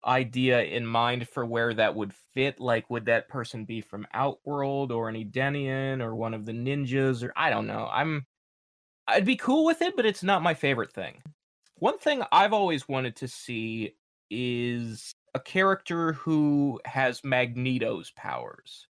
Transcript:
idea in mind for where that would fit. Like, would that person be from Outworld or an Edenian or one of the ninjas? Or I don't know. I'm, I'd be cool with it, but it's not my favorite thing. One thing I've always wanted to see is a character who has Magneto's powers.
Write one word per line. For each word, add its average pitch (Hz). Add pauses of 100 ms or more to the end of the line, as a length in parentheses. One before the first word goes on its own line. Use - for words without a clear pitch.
idea 123
in 104
mind 117
for 127
where 117
that 107
would 101
fit. -
Like, 120
would 117
that 117
person 117
be 113
from 104
Outworld 139
or 117
an 113
Edenian 135
or 113
one 113
of 107
the 117
ninjas? 131
Or -
I 156
don't 107
know. 107
I'm, 147 (840)
I'd 190
be 254
cool 302
with 330
it, 370
but 226
it's 208
not 185
my 165
favorite 131
thing. - (540)
One 269
thing 285 (100)
I've 190
always 180
wanted 127
to 127
see 113 (340)
is 120 (220)
a -
character 180
who 143
has 131
Magneto's 123
powers. - (120)